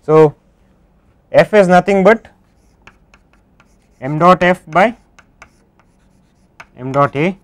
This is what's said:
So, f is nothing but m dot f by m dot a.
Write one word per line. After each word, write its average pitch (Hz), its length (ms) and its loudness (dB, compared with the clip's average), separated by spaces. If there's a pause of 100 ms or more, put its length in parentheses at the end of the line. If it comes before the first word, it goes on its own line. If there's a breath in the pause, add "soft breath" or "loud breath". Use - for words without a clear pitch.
So, 156 340 2 (960)
f 156 220 0
is 202 140 2
nothing 180 360 0
but 220 240 0 (1700)
m 151 180 -8
dot 180 240 2
f 180 240 -2
by 190 300 -2 (1800)
m 131 140 -14
dot 135 240 -2
a. 180 280 -4